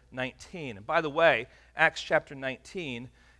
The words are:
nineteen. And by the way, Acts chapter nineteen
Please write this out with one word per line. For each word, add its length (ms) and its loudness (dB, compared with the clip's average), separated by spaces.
nineteen. 680 -12
And 80 -20
by 160 -2
the 80 -4
way, 380 6
Acts 260 0
chapter 340 -2
nineteen 760 -10